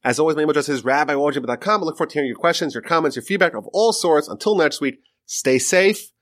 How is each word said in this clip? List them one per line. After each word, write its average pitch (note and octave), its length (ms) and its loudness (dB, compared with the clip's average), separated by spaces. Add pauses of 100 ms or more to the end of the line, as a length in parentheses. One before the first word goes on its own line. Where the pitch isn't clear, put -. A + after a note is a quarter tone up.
As B2 160 0
always, D#3 160 2
my D3+ 80 0
email D3+ 80 2
address C#3+ 180 0
is C3+ 140 -2
rabbi C#3+ 300 0
wojib C#3 340 0
dot B2 140 -4
com. G#3 200 0
I E3+ 40 -4
look D#3 120 -6
forward D#3+ 140 -4
to - 40 -20
hearing C#3+ 120 0
your A#2 100 -6
questions, E3+ 380 -2
your A2+ 80 -8
comments, D#3+ 320 0
your A#2+ 80 -8
feedback F3+ 320 0
of G#2+ 180 -10
all G#3+ 200 2
sorts. D3+ 340 2
Until G#3 280 -2
next D#3 260 0
week, C3+ 180 -4 (260)
stay - 320 0
safe F#3+ 540 2 (100)